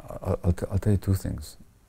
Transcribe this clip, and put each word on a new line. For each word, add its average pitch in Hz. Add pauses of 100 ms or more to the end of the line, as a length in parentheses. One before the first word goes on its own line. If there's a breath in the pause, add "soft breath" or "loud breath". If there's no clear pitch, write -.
(220)
I'll, -
I'll, 90
t-, -
I'll 95
tell 107
you 95
two 98
things. - (320)